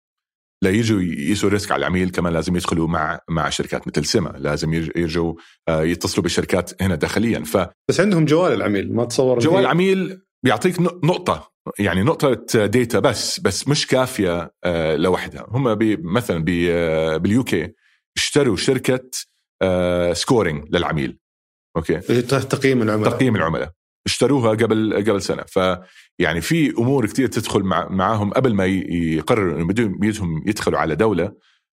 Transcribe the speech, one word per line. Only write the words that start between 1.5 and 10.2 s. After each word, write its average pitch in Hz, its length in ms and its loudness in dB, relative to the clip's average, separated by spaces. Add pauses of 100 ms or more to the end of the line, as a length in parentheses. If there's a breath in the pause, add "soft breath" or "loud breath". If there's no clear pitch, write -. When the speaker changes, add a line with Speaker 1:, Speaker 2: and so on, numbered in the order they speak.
Speaker 1:
على 69 80 2
العميل 90 300 0
كمان 87 240 -2
لازم 82 220 0
يدخلوا 82 320 -2
مع، 82 320 -4 (100)
مع 76 200 -2
شركات - 380 -6
مثل 78 180 -2
سيما، 85 240 0
لازم 73 440 -4
يرج-، 80 240 -4
يرجعوا، 85 380 -2 (320 loud breath)
آه، 80 160 0
يتصلوا 87 400 -2
بشركات - 580 -2
هنا 92 140 0
داخليًا. 87 440 -2
ف - 180 -2 (320)
Speaker 2:
بس 131 100 0
عندهم 175 260 4
جوال 156 280 2
العميل، 98 420 0
ما 117 100 0
تصور 127 340 2
Speaker 1:
جوال 156 140 4
Speaker 2:
إنه 196 80 4
Speaker 1:
العميل 185 600 2 (220)